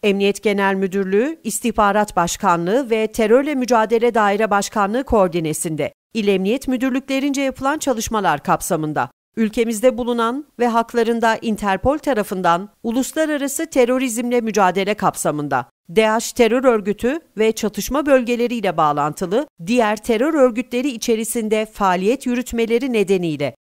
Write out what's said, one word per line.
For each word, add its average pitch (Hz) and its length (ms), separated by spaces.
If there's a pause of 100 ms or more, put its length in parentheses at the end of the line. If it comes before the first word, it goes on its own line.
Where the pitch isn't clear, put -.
Emniyet 196 400
Genel 196 320
Müdürlüğü, 196 680
İstihbarat 208 720
Başkanlığı 180 720
ve 220 160
Terörle 233 480
Mücadele 226 600
Daire 208 360
Başkanlığı 208 540
koordinesinde 160 880 (220)
İl 214 140
Emniyet 202 400
Müdürlüklerince 269 720
yapılan 269 380
çalışmalar 220 640
kapsamında 156 680 (260)
ülkemizde 226 600
bulunan 240 480 (120)
ve 240 100
haklarında 233 760
Interpol 214 560
tarafından 196 720 (140)
uluslararası 277 840
terörizmle 247 760
mücadele 196 540
kapsamında 147 720 (300)
daesh 220 360
terör 240 320
örgütü 226 560 (180)
ve 220 140
çatışma 226 540
bölgeleriyle 240 680
bağlantılı 156 680 (200)
diğer 220 300
terör 240 380
örgütleri 254 540
içerisinde 220 760
faaliyet 196 600
yürütmeleri 240 680
nedeniyle 170 680